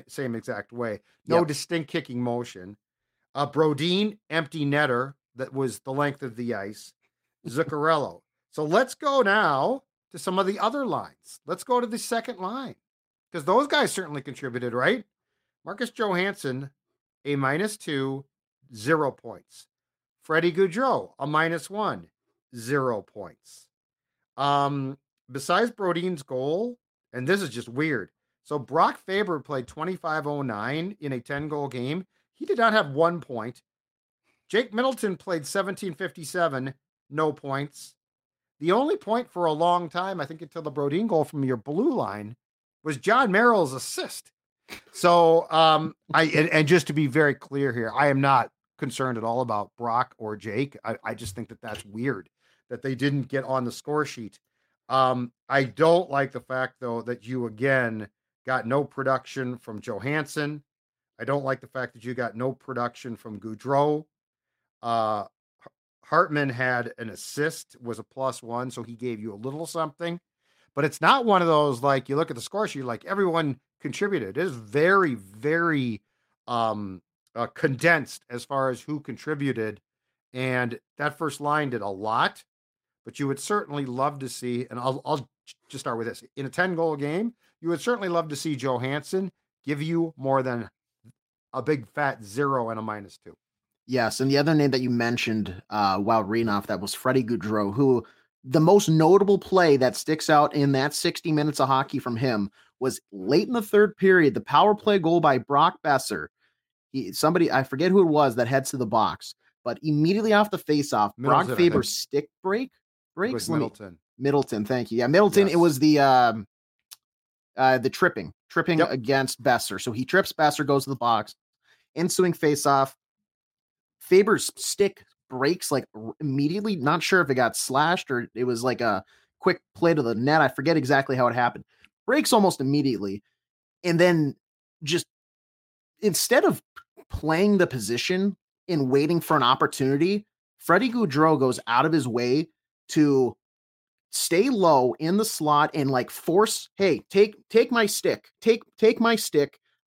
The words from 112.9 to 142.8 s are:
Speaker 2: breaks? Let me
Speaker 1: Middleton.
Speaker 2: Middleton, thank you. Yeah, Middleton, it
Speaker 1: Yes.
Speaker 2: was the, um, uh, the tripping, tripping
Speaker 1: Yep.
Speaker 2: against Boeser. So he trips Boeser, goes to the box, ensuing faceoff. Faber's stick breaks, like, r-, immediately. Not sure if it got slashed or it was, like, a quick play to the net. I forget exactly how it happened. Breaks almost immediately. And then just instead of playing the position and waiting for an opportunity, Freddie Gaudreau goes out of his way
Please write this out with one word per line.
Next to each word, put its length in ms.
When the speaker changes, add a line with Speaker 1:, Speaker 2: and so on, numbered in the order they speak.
Speaker 2:
breaks? 340
Let 60
me 80
Speaker 1:
Middleton. 340
Speaker 2:
Middleton, 460
thank 260
you. 80
Yeah, 80
Middleton, 400
it 40
Speaker 1:
Yes. 80
Speaker 2:
was 200
the, 200
um, 480
uh, 220
the 120
tripping, 440
tripping 300
Speaker 1:
Yep. 120
Speaker 2:
against 500
Boeser. 400
So 120
he 100
trips 300
Boeser, 340
goes 160
to 60
the 80
box, 380
ensuing 380
faceoff. 600
Faber's 580
stick 480
breaks, 420
like, 140
r-, 240
immediately. 560
Not 260
sure 200
if 80
it 60
got 200
slashed 560
or 240
it 80
was, 200
like, 180
a 220
quick 220
play 180
to 80
the 140
net. 260
I 80
forget 280
exactly 380
how 120
it 60
happened. 300
Breaks 280
almost 260
immediately. 640
And 160
then 360
just 220
instead 420
of 180
playing 480
the 100
position 680
and 220
waiting 320
for 160
an 60
opportunity, 800
Freddie 320
Gaudreau 480
goes 280
out 180
of 80
his 140
way 420